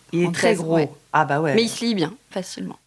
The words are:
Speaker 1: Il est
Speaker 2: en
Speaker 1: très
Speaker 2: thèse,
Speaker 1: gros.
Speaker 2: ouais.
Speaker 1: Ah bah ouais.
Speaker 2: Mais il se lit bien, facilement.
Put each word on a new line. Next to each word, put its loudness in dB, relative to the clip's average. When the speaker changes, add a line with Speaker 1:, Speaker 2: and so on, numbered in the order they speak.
Speaker 1:
Il 2
est 2
Speaker 2:
en 0
Speaker 1:
très 2
Speaker 2:
thèse, 2
Speaker 1:
gros. -2
Speaker 2:
ouais. 2
Speaker 1:
Ah 4
bah 0
ouais. 0
Speaker 2:
Mais 4
il 0
se -6
lit 0
bien, -2
facilement. -10